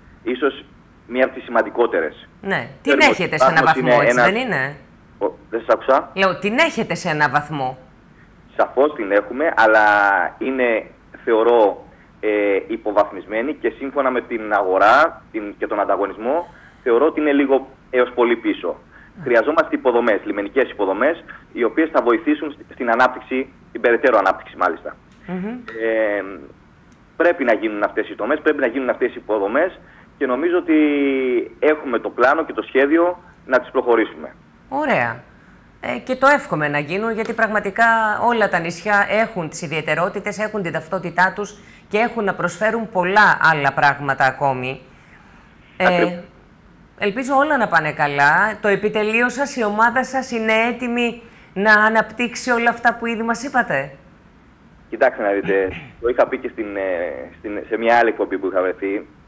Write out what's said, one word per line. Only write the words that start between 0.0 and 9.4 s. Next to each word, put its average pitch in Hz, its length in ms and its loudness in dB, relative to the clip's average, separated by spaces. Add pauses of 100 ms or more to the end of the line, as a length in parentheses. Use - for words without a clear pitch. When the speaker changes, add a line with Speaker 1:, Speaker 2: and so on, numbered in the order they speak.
Speaker 1:
Ίσως 127 420 -4 (420)
μία 127 180 -2
από 127 100 -2
τις 123 100 -14
σημαντικότερες. 107 840 -2 (120)
Speaker 2:
Ναι. 160 280 -4 (140)
Την 277 160 2
Speaker 1:
Ξέρουμε 311 60 4
ότι 254 180 2
Speaker 2:
έχετε 156 160 -2
σε 160 120 4
ένα 160 120 4
Speaker 1:
Πάτμος 165 120 4
Speaker 2:
βαθμό, 123 280 4
Speaker 1:
είναι - 20 2
Speaker 2:
έτσι 123 140 4
Speaker 1:
ένας 120 140 6
Speaker 2:
δεν 226 80 -2
είναι; 147 360 -2 (420)
Speaker 1:
Ο, 101 80 -2 (240)
δεν 113 100 -4
σας - 140 -6
άκουσα. - 400 0
Speaker 2:
Λέω, 190 240 0
την 214 200 -2
έχετε 233 360 0
σε 170 140 -6
ένα 151 200 2
βαθμό. 135 500 -4 (800)
Speaker 1:
Σαφώς 139 380 2
την 98 180 -6
έχουμε, 123 440 0